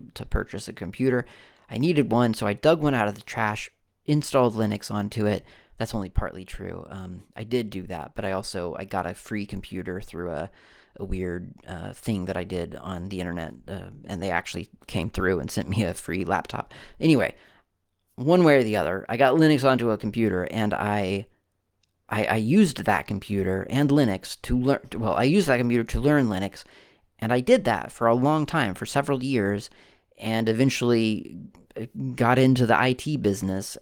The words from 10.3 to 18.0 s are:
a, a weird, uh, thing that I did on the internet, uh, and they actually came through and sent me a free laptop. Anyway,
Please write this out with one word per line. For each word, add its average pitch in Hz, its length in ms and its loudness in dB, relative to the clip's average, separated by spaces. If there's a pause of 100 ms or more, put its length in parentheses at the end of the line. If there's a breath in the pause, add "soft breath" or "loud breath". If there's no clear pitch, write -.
a, 80 200 -8 (460 soft breath)
a 101 80 -10
weird, 92 480 -6 (160)
uh, 92 240 -12
thing 98 320 -4
that 92 120 -4
I 90 60 -4
did 90 320 -6
on 90 340 -10
the 95 120 -6
internet, 87 340 -6 (140)
uh, 92 220 -12 (160)
and 92 140 -8
they 95 100 -4
actually 85 380 -6 (200)
came 92 200 -4
through 92 300 0
and 71 120 -6
sent - 180 -4
me 98 160 0
a 85 100 -2
free 90 300 -6
laptop. - 500 -4 (240 loud breath)
Anyway, 139 380 2 (800 soft breath)